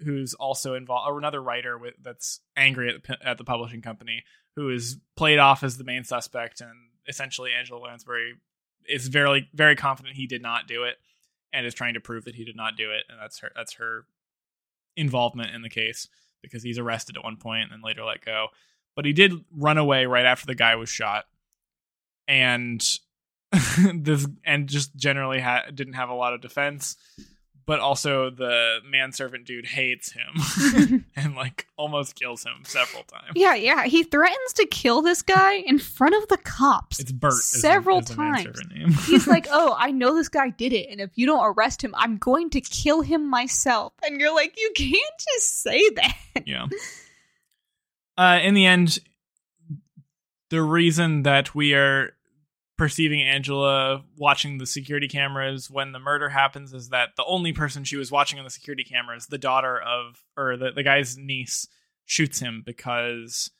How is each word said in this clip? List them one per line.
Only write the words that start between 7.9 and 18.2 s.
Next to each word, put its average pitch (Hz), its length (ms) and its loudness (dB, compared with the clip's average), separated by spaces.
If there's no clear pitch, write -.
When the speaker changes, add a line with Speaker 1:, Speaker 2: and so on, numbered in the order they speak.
Speaker 1:
is 131 200 -6
very, 139 460 0
very 151 240 6
confident 135 400 -6
he 131 100 -10
did 123 140 -10
not 117 260 -8
do 117 160 -8
it, 120 140 -8
and 131 120 -4
is 120 80 -8
trying 120 200 -6
to 113 80 -8
prove 113 240 -14
that 120 100 -18
he 117 80 -16
did 113 140 -18
not 110 180 -8
do 110 160 -6
it, 107 180 -6
and 117 100 -20
that's 107 200 -20
her, - 160 -14
that's 117 200 -12
her 113 300 -10
involvement 120 580 -4
in 117 60 -16
the 113 80 -16
case, 110 380 -6
because 113 220 -18
he's 120 160 -8
arrested 117 380 -8
at - 60 -16
one 110 140 -12
point 113 260 -8
and 113 80 -14
then 110 100 -20
later 110 220 -10
let 110 200 -10